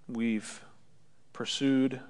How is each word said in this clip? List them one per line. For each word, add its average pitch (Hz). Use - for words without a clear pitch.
we've 113
pursued 135